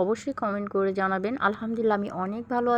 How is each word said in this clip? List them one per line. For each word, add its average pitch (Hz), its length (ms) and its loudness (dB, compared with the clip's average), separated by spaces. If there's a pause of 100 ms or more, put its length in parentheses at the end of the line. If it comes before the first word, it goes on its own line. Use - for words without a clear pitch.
অবশ্যই 220 380 0
কমেন্ট 202 340 -2
করে 196 180 2
জানাবেন। 190 420 0 (140)
আলহামদুলিল্লাহ, 220 520 0
আমি 202 100 -4 (140)
অনেক 214 240 -4
ভালো 240 300 2